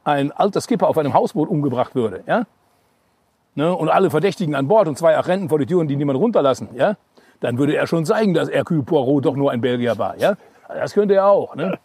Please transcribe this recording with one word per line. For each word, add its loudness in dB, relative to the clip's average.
ein 0
alter 0
Skipper 2
auf 4
einem 0
Hausboot 0
umgebracht -2
würde, -2
ja, 0
ne, 0
und -4
alle 2
Verdächtigen -2
an -2
Bord 4
und -6
zwei 4
Agenten -2
vor 0
die 0
Tür 0
und -2
die -2
niemand 0
runterlassen, 0
ja, 0
dann -4
würde 0
er -2
schon -2
zeigen, 0
dass 0
Hercule -2
Poirot 0
doch 0
nur 0
ein -4
Belgier -2
war, -4
ja. 0
Das -8
könnte 2
er 4
auch, 2
ne. -6